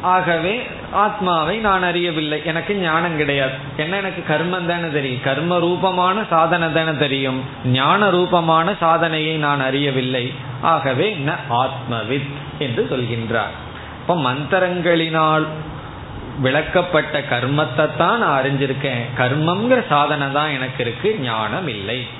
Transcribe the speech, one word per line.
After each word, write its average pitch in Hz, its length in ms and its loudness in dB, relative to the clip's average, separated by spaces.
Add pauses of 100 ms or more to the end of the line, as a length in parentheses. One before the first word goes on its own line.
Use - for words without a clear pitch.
ஆகவே 180 480 2 (400)
ஆத்மாவை 180 640 2
நான் 196 260 2
அறியவில்லை, 165 580 0
எனக்கு 165 340 -2
ஞானம் 170 400 0
கிடையாது. 139 380 0 (220)
என்ன, 151 200 -2
எனக்கு 190 260 -4
கர்மம் 175 460 0
தானே 170 220 -2
தெரியும், 131 320 -2
கர்ம 156 360 0
ரூபமான 180 680 2
சாதனை 165 440 2
தானே 160 260 0
தெரியும், 135 420 0 (320)
ஞான 165 400 4
ரூபமான 175 680 4
சாதனையை 160 640 2
நான் 143 240 0
அறியவில்லை. 131 600 0 (420)
ஆகவே 143 400 2 (120)
ந 147 180 -2 (180)
ஆத்மவித் 120 800 -2 (240)
என்று 135 280 -2
சொல்கின்றார். 117 680 -2 (380)
இப்ப - 280 -2
மந்திரங்களினால் 160 1300 2 (920)
விளக்கப்பட்ட 151 840 2
கர்மத்தை 131 680 0
தான் 175 260 2
நான் 170 180 2
அறிஞ்சிருக்கேன், 135 680 0 (120)
கர்மம்ங்கிற 165 720 2
சாதனை 147 440 2
தான் 147 240 0
எனக்கு 127 260 -4
இருக்கு, 123 300 -2 (100)
ஞானம் 120 480 -2
இல்லை. 107 320 -4 (200)